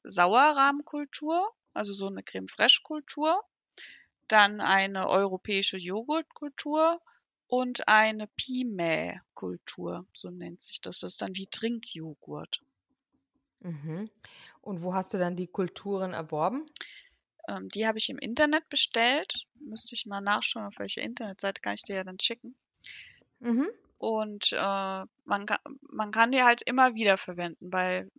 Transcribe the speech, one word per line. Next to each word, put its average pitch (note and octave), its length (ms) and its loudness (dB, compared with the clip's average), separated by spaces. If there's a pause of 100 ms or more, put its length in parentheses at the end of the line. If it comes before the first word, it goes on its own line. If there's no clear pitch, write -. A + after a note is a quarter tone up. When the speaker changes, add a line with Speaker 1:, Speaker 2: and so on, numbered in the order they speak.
Speaker 1:
Sauerrahmkultur, D4 1500 4 (240)
also G#3 200 -2
so F#3+ 140 -2
eine G3 160 -10
Creme - 240 -10
Fraiche - 340 4
Kultur, D#4 580 -2 (880)
dann G#3 320 6
eine G3 480 2
europäische G3 680 2
Joghurtkultur D4 1200 -2 (480)
und B3 400 0
eine G#3+ 400 4
Pimäe-Kultur, F3+ 1900 -4
so - 160 -6
nennt F3 320 -12
sich - 180 -4
das. F3+ 200 0
Das F3+ 120 0
ist - 100 -2
dann F#3+ 140 -6
wie F#3+ 120 -10
Trinkjoghurt. D#3+ 1120 -8 (1000)
Speaker 2:
Mhm. D#3+ 440 -10 (580)
Und F#3 200 -8
wo F3+ 120 -4
hast F#3 200 -4
du G3+ 40 -2
dann F3+ 180 0
die F3 120 -4
Kulturen F#3+ 640 -4
erworben? E3 540 -2 (800)
Speaker 1:
Ähm, F#3+ 220 -10
die G#3+ 160 -2
habe A3 120 0
ich - 120 4
im - 80 -10
Internet D4 500 0
bestellt. C4+ 800 2 (140)
Müsste A3 340 -8
ich - 120 -4
mal G3+ 160 -8
nachschauen, G#3+ 440 0
auf G3+ 120 -14
welche G3 240 -6
Internetseite, G3+ 600 -6
kann G3+ 120 -4
ich - 100 -4
dir G3+ 120 -8
ja F#3+ 80 -4
dann F#3 160 -10
schicken. A#3 360 -2 (840)
Speaker 2:
Mhm. A#3+ 260 0 (320)
Speaker 1:
Und, G#3+ 540 -2
äh, - 40 -2 (680)
man G3+ 220 -2
ka-, G#3 140 -2 (220)
man G#3+ 280 -6
kann A3+ 220 2
die C4 100 4
halt A#3+ 200 6
immer B3+ 320 4
wieder G#3 220 4
verwenden. F3 540 -8
Bei F#3 380 -2 (100)